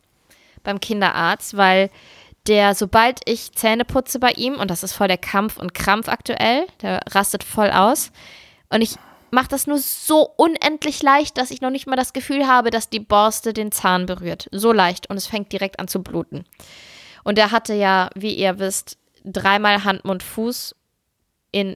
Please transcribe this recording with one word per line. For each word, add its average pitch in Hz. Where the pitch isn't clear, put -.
beim 214
Kinderarzt, 196
weil 190
der, 202
sobald 226
ich -
Zähne 226
putze 254
bei 247
ihm, 240
und 196
das 170
ist 190
voll 202
der 180
Kampf 208
und -
Krampf 202
aktuell, 247
der 190
rastet 196
voll -
aus, 214
und 220
ich -
mach 254
das -
nur 294
so -
unendlich 302
leicht, 285
dass 254
ich 262
noch 262
nicht 269
mal 262
das 254
Gefühl 277
habe, 247
dass 226
die 220
Borste 214
den 208
Zahn 180
berührt. 180
So 208
leicht, 180
und 202
es 190
fängt 202
direkt 196
an 180
zu 185
bluten. 165
Und 208
er 214
hatte 226
ja, 190
wie 208
ihr 190
wisst, -
dreimal 202
Hand, 196
Mund, 190
Fuß -
in 196